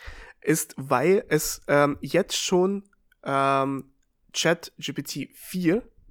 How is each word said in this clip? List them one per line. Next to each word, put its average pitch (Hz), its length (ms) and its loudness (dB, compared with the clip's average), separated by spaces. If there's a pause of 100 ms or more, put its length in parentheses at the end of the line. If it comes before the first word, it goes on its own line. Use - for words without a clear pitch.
(420)
ist, - 340 -2
weil 143 520 2
es, - 380 -2
ähm, 143 340 2
jetzt - 360 -2
schon, 190 480 0 (400)
ähm, 135 680 0 (420)
Chat - 460 0
G 147 140 -8
P 143 100 -6
T - 320 -10
vier 185 480 0 (280)